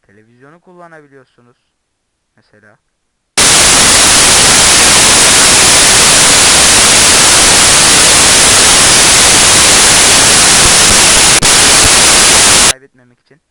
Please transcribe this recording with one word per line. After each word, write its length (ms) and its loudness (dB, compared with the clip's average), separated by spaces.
Televizyonu 600 -20
kullanabiliyorsunuz. 1120 -20
Mesela. 440 -20
Kaybetmemek 480 -16
için. 320 -20